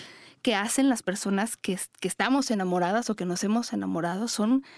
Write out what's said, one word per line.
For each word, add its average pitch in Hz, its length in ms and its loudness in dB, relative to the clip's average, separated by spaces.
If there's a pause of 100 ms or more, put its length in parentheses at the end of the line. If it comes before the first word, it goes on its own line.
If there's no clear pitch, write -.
(420)
que 226 140 2
hacen 226 340 2
las 233 140 0
personas 196 540 -2
que, 190 200 -2 (220)
que - 80 -4
estamos 262 440 2
enamoradas 185 580 2
o 208 60 0
que 180 100 -6
nos 180 180 -2
hemos 226 300 0
enamorado 190 540 -2
son, 233 360 2 (140)